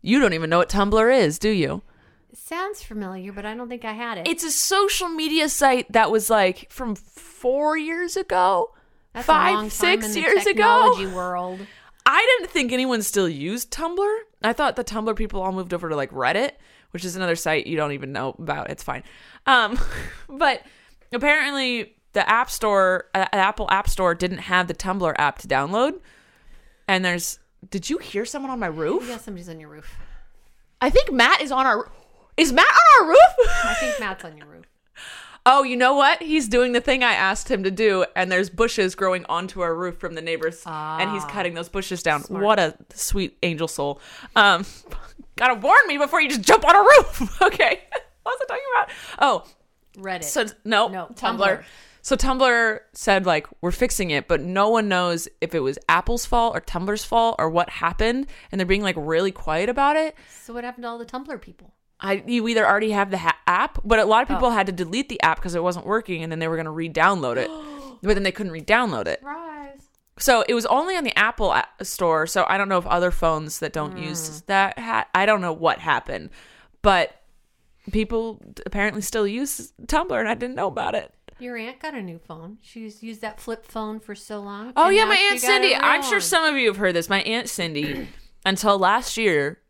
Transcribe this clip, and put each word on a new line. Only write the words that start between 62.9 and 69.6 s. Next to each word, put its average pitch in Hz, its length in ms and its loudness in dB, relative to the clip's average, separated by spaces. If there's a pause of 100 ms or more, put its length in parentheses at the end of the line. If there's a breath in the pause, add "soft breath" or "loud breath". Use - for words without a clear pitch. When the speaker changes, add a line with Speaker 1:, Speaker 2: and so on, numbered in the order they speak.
Speaker 1:
have 202 200 0
the 190 60 -4
ha-, 165 180 0 (100)
app, 180 380 0
but 220 160 4
a 202 60 4
lot 214 160 4
of 262 80 -4
people 269 180 0
Speaker 2:
Oh. 240 40 2
Speaker 1:
had 196 160 0
to 196 40 -6
delete 185 380 -6
the 240 120 -8
app 160 200 2
'cause 175 120 -6
it 170 80 -2
wasn't 175 240 -4
working, 185 380 -4
and 165 80 -8
then 160 80 -8
they 160 80 -4
were 165 80 -4
gonna 160 160 -6
re-download 160 640 0
it. 127 160 -2
Speaker 2:
<gasps> 285 500 -16
Speaker 1:
But 202 120 0
then 202 100 0
they 185 80 0
couldn't 190 220 -8
re-download 165 540 -2
it. 78 120 -4
Speaker 2:
Surprise. 294 640 -16 (360)